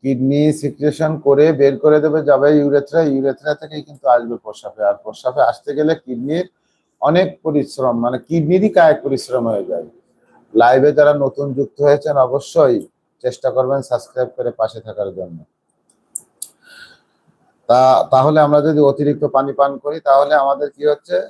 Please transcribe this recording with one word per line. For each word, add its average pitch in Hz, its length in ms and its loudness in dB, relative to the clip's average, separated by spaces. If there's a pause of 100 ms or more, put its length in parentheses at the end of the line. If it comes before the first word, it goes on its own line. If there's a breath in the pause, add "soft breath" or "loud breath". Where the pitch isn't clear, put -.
কিডনি 139 500 0
সিক্রেশন 151 680 -4
করে 139 320 4
বের 135 260 2
করে 151 220 2
দেবে, 151 240 -2
যাবে 143 340 4
ইউরেথ্রা, 143 440 0
ইউরেথ্রা 135 520 -2
থেকেই 151 280 -14
কিন্তু 143 260 -10
আসবে 120 280 0
প্রস্রাবে। 107 480 -12
আর 101 100 2
প্রস্রাবে 127 480 -6
আসতে 120 320 -4
গেলে 151 200 0
কিডনির 147 540 -8 (520)
অনেক 160 420 0
পরিশ্রম, 135 560 -4
মানে 120 200 -4
কিডনিরই 170 500 0
কায়িক 165 340 4
পরিশ্রম 127 460 -4
হয়ে 101 160 -4
যায়। 85 220 -8 (680 soft breath)
লাইভে 131 380 4
যারা 147 220 4
নতুন 143 400 -4
যুক্ত 139 280 -6
হয়েছেন, 147 340 2
অবশ্যই 131 640 0 (420)
চেষ্টা 123 280 -4
করবেন 131 320 -2
সাবস্ক্রাইব 123 540 -6
করে 120 140 -6
পাশে 110 300 -6
থাকার 101 340 -10
জন্য। 90 240 -14 (2250 loud breath)
তা-, 127 420 4
তাহলে 147 300 2
আমরা 147 200 4
যদি 151 200 0
অতিরিক্ত 143 440 0
পানি 139 280 -2
পান 139 260 0
করি, 151 220 -10
তাহলে 139 340 2
আমাদের 139 360 0
কি 143 160 -6
হচ্ছে? 175 440 -2